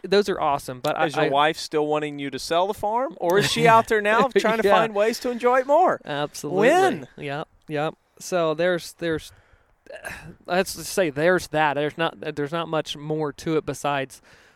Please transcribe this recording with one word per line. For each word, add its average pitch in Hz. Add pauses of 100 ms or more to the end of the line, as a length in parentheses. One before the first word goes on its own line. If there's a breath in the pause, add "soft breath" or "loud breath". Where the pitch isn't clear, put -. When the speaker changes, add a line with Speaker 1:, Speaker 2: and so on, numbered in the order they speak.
Speaker 1:
those 196
are 190
awesome. 139
But 151
Speaker 2:
Is 143
Speaker 1:
I, 156
Speaker 2:
your 156
Speaker 1:
I -
Speaker 2:
wife 151
still 151
wanting 151
you 139
to 131
sell 170
the 202
farm, 220
or 180
is 143
she 233
out 226
there 214
Speaker 1:
<laughs> -
Speaker 2:
now 226
trying 220
to 202
Speaker 1:
Yeah. 202
Speaker 2:
find 214
ways 220
to 247
enjoy 247
it 254
more? 294
Speaker 1:
Absolutely. 147
Speaker 2:
When? 311
Speaker 1:
Yep. 147 (200)
Yep. 156 (240)
So 165
there's, 170
there's, 160 (1120 loud breath)
let's 180
just 160
say 180
there's 165
that. 151
There's 147
not, 165
there's 147
not 170
much 156
more 151
to 160
it 147
besides 139 (360 soft breath)